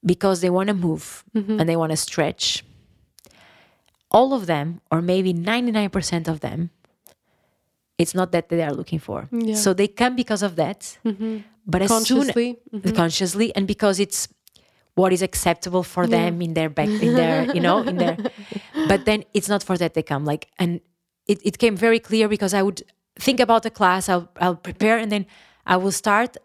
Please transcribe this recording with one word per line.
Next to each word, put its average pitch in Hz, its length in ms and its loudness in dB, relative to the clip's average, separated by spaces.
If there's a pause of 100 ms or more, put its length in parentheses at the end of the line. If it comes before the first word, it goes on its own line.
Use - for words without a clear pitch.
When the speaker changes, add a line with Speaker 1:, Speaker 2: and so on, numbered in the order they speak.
Speaker 1:
because 180 340 2
they 180 100 0
wanna 190 240 2
move 170 520 -4 (100)
Speaker 2:
Mm-hmm. 214 240 -2
Speaker 1:
and 165 80 2
they 165 80 2
wanna 160 220 0
stretch, - 640 -4 (1500)
all 262 220 6
of 226 140 -2
them, 160 340 -4 (100)
or 165 100 0
maybe 185 320 0
ninety-nine 214 560 -2
percent 170 380 -4
of 160 120 -4
them, 170 300 -6 (1300)
it's 170 180 -2
not 185 160 -2
that 170 180 -2
they 170 140 0
are 147 100 -2
looking 165 260 -6
for. - 320 -8
Speaker 2:
Yeah. 226 240 -2
Speaker 1:
So 202 180 2
they 202 140 2
come 247 280 0
because 220 260 -2
of 190 140 -2
that, 165 500 -4
Speaker 2:
Mm-hmm. 220 320 -4 (300)
Speaker 1:
but 185 140 0
as 196 80 2
soon 226 80 4 (220)
Speaker 2:
Consciously. 240 380 0 (160)
Mm-hmm. 196 220 -2
Speaker 1:
consciously, 185 600 0
and 196 120 -2
because 202 320 0
it's - 280 -2 (680)
what 185 180 4
is 180 80 0
acceptable 180 600 -2
for 180 220 -2
Speaker 2:
Yeah. 170 120 2 (120)
Speaker 1:
them 170 120 -4
in 165 120 -4
their 160 160 0
back, 151 200 -2
in 240 240 2
their, 247 420 2
you - 60 0
know, 175 220 4
in 185 140 -4
their, 175 200 0 (360)
Speaker 2:
<laughs> 302 340 -4
Speaker 1:
but 294 180 2
then 214 180 0 (100)
it's 202 140 -2
not 208 160 0
for 185 140 -2
that 165 160 0
they 160 100 -2
come. 147 220 -4
Like, 151 220 -4 (100)
and 175 240 -2 (460)
it, 202 180 0
it 202 120 -2
came 226 200 2
very 226 220 2
clear 220 280 0
because 202 260 0
I 202 100 2
would 196 180 -2 (380)
think 262 200 0
about 226 240 4
the 226 60 -6
class, 190 400 0
I'll, 175 200 0 (120)
I'll 175 140 2
prepare, 214 420 0
and 220 140 -4
then 208 140 -2 (400)
I 185 120 2
will 190 140 0
start. 220 540 0